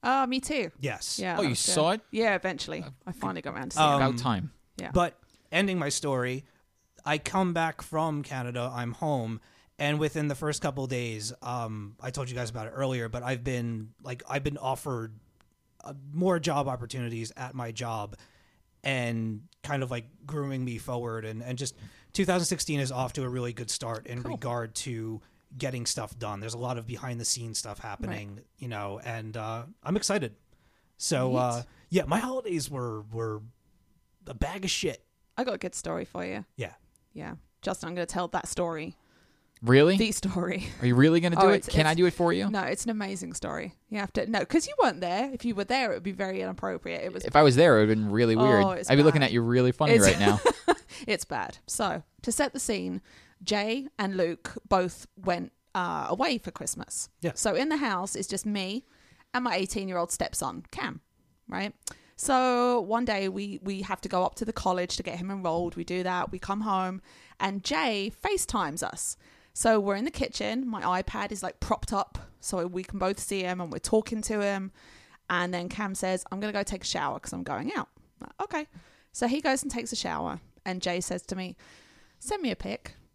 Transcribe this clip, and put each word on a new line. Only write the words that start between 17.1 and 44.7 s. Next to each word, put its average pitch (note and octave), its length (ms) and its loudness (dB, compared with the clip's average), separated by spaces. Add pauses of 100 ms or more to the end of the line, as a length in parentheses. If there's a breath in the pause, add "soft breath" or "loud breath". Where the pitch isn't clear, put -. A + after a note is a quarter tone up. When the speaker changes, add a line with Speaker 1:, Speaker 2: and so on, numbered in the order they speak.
Speaker 2:
at B2+ 200 -10
my A#2 160 -6
job A2 420 -6 (720 soft breath)
and A#2 580 -2 (220)
kind C#3 180 -2
of, B2+ 80 -4
like, A#2+ 140 -6 (220)
grooming C#3 380 -4
me A#2+ 140 -6
forward. A#2+ 460 -6
And, A2 180 -8
and B2 160 -6
just C3 160 -6 (380 soft breath)
two G3 120 2
thousand F3+ 220 2
sixteen D3+ 320 -2
is C3 140 -2
off B2+ 220 -4
to C3+ 100 -2
a B2+ 40 -4
really B2 240 -4
good A2+ 160 -10
start A2+ 380 -6
in A#2+ 160 -8
Speaker 1:
Cool. A#2+ 100 -6
Speaker 2:
regard A#2 440 -6
to A2+ 440 -6 (380)
getting B2+ 280 -4
stuff - 340 -6
done. G#2+ 180 -6
There's A2 160 -8
a A#2 40 -10
lot B2 200 -4
of A2 80 -10
behind A#2+ 340 -8
the A#2 40 -6
scenes A#2 340 -4
stuff G#2 220 -10
happening, G#2 560 -10
Speaker 1:
Right. A2 80 -20 (140)
Speaker 2:
you B2+ 100 -10
know, G2+ 360 -6
and, A2+ 320 -8
uh, A2+ 280 -6 (180)
I'm E3+ 140 0
excited. G3 400 0 (600)
So, B2+ 340 0
Speaker 1:
Neat. B2+ 60 2
Speaker 2:
uh, A#2+ 240 0 (280 soft breath)
yeah, F3+ 160 2
my E3 140 2
holidays A3 500 -4
were, A#2+ 320 -4 (100)
were A2 300 -4 (840)
a A#2 60 -10
bag F#3 300 -4
of F#3 60 -2
shit. - 340 -4 (320)
Speaker 1:
I A#3+ 60 -2
got B3 120 -2
a - 40 -8
good - 160 -8
story E3+ 300 -6
for F3 200 -10
you. F#3+ 200 -8 (120)
Speaker 2:
Yeah. G2+ 180 -8 (380)
Speaker 1:
Yeah. - 220 -12 (260)
Justin, F#3 280 -6
I'm E3+ 80 -10
gonna F3 100 -4
tell F3+ 220 -4
that - 180 -6
story. E3+ 500 -4 (680)
Speaker 3:
Really? C#3+ 340 8
Speaker 1:
The G#3 160 2
story. F#3 540 -2 (160)
Speaker 3:
Are B2 40 2
you B2 80 6
really D#3+ 260 10
gonna E3+ 160 2
do F#3+ 60 8
Speaker 1:
Oh, F#3+ 60 10
Speaker 3:
it? G3+ 100 8
Speaker 1:
it's, - 100 -4
Speaker 3:
Can D#3 180 4
I D#3 60 4
Speaker 1:
it's E3 40 2
Speaker 3:
do F3 100 6
it E3+ 60 4
for E3+ 220 2
you? G3 160 0
Speaker 1:
No, G3+ 140 0
it's C#3 200 -4
an A#3 60 -2
amazing G3 420 -6
story. - 400 -6 (160)
You G#3+ 100 -6
have G3+ 160 -6
to, G3+ 160 0
no, A3+ 140 2
'cause - 220 2
you D5 160 -10